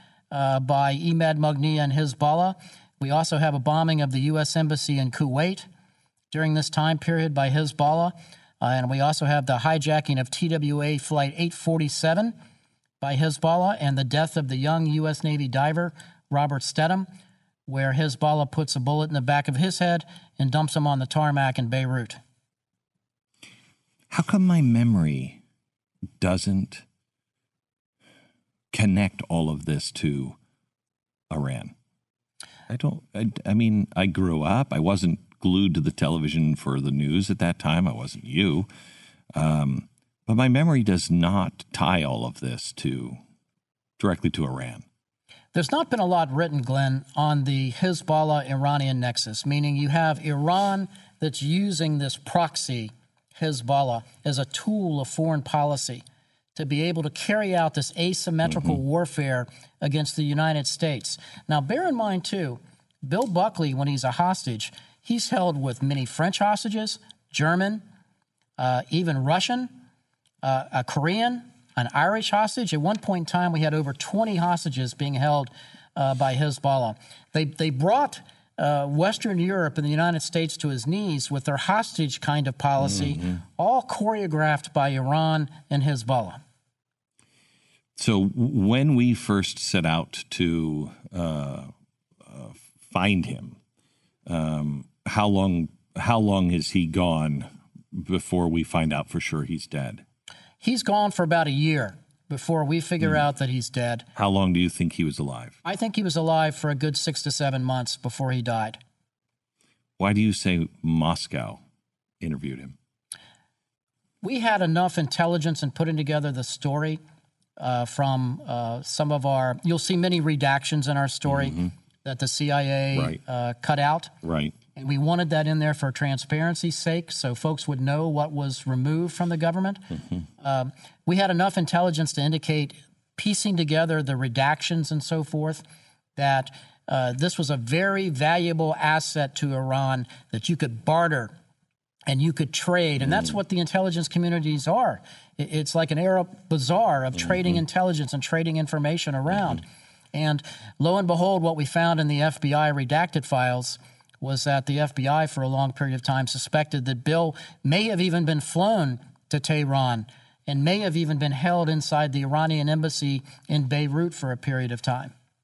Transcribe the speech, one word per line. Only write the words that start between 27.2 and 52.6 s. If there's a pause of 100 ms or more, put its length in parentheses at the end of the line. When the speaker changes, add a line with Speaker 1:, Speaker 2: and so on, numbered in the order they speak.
Speaker 2:
connect
all
of
this
to (960)
Iran? (960)
I
don't, (120)
I, (140)
I
mean,
I
grew
up,
I
wasn't (220)
glued
to
the
television
for
the
news
at
that
time.
I
wasn't
you. (680)
Um, (380)
but
my
memory
does
not
tie
all
of
this
to, (840)
directly
to
Iran. (680)
Speaker 1:
There's
not
been
a
lot
written,
Glenn, (100)
on
the
Hezbollah-Iranian
nexus,
meaning
you
have
Iran (320)
that's
using
this
proxy, (480)